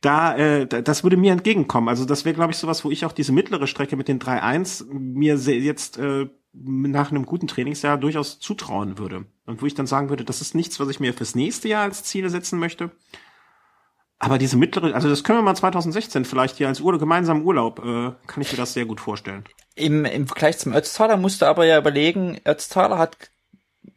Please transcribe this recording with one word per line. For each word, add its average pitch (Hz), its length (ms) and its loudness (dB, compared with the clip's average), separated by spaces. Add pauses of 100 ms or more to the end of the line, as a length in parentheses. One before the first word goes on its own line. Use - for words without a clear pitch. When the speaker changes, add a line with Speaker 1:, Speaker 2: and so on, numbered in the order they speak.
Speaker 1:
da, 147 360 4
äh, 147 300 4
da, 120 140 -2
das 151 220 0
würde 180 140 6
mir 185 160 6
entgegenkommen. 175 560 2
Also 123 160 0
das 143 180 0
wäre, 160 120 0
glaub 165 160 2
ich, 165 60 -6
sowas, 160 280 -4
wo 147 60 -2
ich 160 140 -4
auch 156 60 -4
diese 143 200 -2
mittlere 147 360 2
Strecke 143 280 -2
mit 135 120 -6
den 135 120 0
drei 127 220 -2
eins 147 480 -2
mir 139 480 0
se-, 131 180 2
jetzt, 143 420 -4
äh, 139 320 -4 (240)
nach 139 580 -2
einem 139 140 -2
guten 175 220 -4
Trainingsjahr 143 500 -2
durchaus 147 420 -4
zutrauen 101 580 -6
würde. 95 280 -10 (200)
Und 117 160 -10
wo 135 40 -4
ich 143 100 -2
dann 139 120 -2
sagen 135 220 0
würde, 135 140 -4
das - 180 -6
ist - 140 -8
nichts, 165 240 -2
was 139 100 -2
ich 135 100 -8
mir 123 140 0
fürs - 220 -6
nächste 156 320 -2
Jahr 214 160 0
als 202 200 -6
Ziele 190 260 -4
setzen 175 300 -4
möchte. 170 320 -6 (1300)
Aber 127 180 2
diese 127 200 2
mittlere, 156 360 2
also 147 160 2
das 143 140 0
können 233 160 4
wir 226 40 2
mal 190 120 4
zweitausendsechzehn 175 720 -2
vielleicht 131 320 0
hier 139 100 0
als 131 120 -4
Ur-, 170 200 0
gemeinsamen 165 440 0
Urlaub, 127 360 0
äh, 120 320 -4 (160)
kann - 140 -8
ich 135 100 -6
mir 131 60 -6
das 123 160 -6
sehr 120 120 -4
gut 110 140 -10
vorstellen. 101 460 -8 (300)
Speaker 2:
Im, 151 300 2
im 135 220 -2
Vergleich 160 320 2
zum 127 140 -4
Ötztaler 214 440 2
musst 190 240 0
du 165 40 6
aber 160 200 6
ja 160 120 8
überlegen, 151 680 2
Ötztaler 190 520 2
hat 165 200 0 (800)